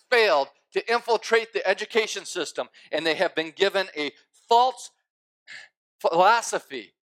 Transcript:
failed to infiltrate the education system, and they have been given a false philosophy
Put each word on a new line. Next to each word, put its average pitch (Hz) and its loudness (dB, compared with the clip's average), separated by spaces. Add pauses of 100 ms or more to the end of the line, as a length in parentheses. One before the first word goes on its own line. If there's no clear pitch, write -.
failed 190 2 (240)
to 208 -2
infiltrate 226 0
the 190 -4
education 202 -2
system, 143 -8 (240)
and 156 -4
they 160 0
have 170 -2
been 160 -6
given 190 0 (100)
a 147 -4 (360)
false 247 2 (1080)
philosophy 170 0 (160)